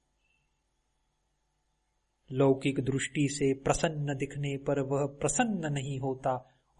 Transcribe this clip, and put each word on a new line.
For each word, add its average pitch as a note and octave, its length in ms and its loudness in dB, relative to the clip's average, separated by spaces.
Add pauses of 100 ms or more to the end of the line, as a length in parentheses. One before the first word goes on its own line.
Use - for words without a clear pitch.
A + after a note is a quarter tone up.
(2250)
लौकिक C3+ 480 4
दृष्टि C3+ 520 0
से C#3 220 2
प्रसन्न D3 640 0
दिखने C#3 400 -4
पर C#3 220 0
वह C#3 260 0
प्रसन्न D#3+ 680 0
नहीं C#3 260 -4
होता C3 520 -2 (280)